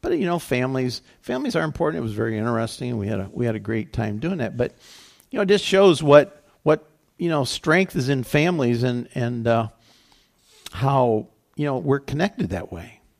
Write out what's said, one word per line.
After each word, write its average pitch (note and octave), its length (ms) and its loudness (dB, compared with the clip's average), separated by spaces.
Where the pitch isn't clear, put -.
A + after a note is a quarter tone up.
but, - 180 -2
you F#3 80 0
know, F3 140 0
families, B2+ 600 -2
families B3+ 320 -6
are D#3+ 100 0
important. D#3+ 360 -2
It B2+ 40 -4
was G#2+ 100 -4
very A2 220 -2
interesting. A2+ 600 -4
We G2 80 -4
had G#2 140 -4
a, G2 120 -10
we B2 140 -4
had A2+ 80 -2
a G#2+ 60 -6
great G#2+ 320 -6
time G#2+ 260 -4
doing E3+ 200 -4
that. A2+ 180 -6
But, A#2+ 180 -2
you B3+ 60 -8
know, G#3 60 0
it G3 40 0
just G3 180 4
shows F#3+ 380 4
what, C#3+ 400 6
what, D#3 260 2
you E3+ 120 -4
know, D3+ 160 0
strength F3 500 0
is B2+ 140 -2
in C3+ 160 -2
families C#3+ 580 0
and, B2 320 -2
and, A#2+ 320 -4
uh, A2+ 220 2
how, B2+ 560 0
you D3 100 -4
know, C#3 140 -2
we're C3+ 220 0
connected D#3+ 500 -4
that F2+ 220 -8
way. E2+ 240 -16